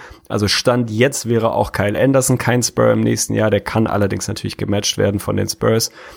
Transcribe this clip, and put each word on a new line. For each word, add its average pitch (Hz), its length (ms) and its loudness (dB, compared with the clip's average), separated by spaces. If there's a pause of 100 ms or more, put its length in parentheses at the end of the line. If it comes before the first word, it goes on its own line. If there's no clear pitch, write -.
(280)
Also 104 200 0
Stand 123 420 2
jetzt 113 400 0
wäre 113 240 2
auch - 180 0
Kyle 104 260 -2
Anderson 127 420 2
kein 123 240 2
Spur 117 280 2
im 110 100 2
nächsten 113 340 0
Jahr. 107 160 2
Der 101 100 2
kann 113 240 0
allerdings 101 420 -2
natürlich - 300 -6
gematcht 101 400 -2
werden 101 220 0
von 101 180 -4
den 98 100 -2
Spurs. 113 440 0 (260)